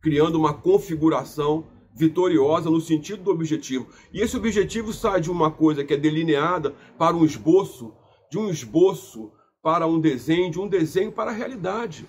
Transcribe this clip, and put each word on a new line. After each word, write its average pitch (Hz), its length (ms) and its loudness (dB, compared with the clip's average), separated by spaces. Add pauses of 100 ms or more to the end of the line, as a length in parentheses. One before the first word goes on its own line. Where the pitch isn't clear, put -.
criando 160 360 2
uma 151 180 2
configuração 156 1120 0 (280)
vitoriosa 160 760 2
no 165 100 2
sentido 160 420 -4
do 185 80 -2
objetivo. 151 580 -2 (220)
E 196 120 -4
esse 240 120 -2
objetivo 214 560 -2
sai 196 300 -2
de 160 100 -4
uma 165 200 2
coisa 156 340 0
que 147 80 -2
é 143 60 2
delineada 156 760 0 (220)
para 170 180 2
um 165 120 4
esboço, 151 680 0 (380)
de 165 80 -6
um 214 100 -2
esboço 139 840 -2 (300)
para 165 240 2
um 165 140 2
desenho, 156 500 0
de 160 80 -6
um 196 80 -6
desenho 185 460 -2
para 226 180 -6
a 233 40 -6
realidade. 208 760 -8